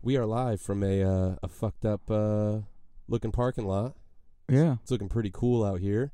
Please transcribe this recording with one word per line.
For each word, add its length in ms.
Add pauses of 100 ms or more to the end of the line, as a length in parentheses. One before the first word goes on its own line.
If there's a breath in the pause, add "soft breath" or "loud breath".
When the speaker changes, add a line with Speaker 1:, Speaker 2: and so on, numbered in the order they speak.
Speaker 1:
We 160
are 80
live 360
from 220
a, 200
uh, 400
a 40
fucked 380
up, 240
uh, 520 (460)
looking 240
parking 360
lot. 260 (560)
Speaker 2:
Yeah. 320
Speaker 1:
It's 80
looking 200
pretty 220
cool 320
out 160
here. 340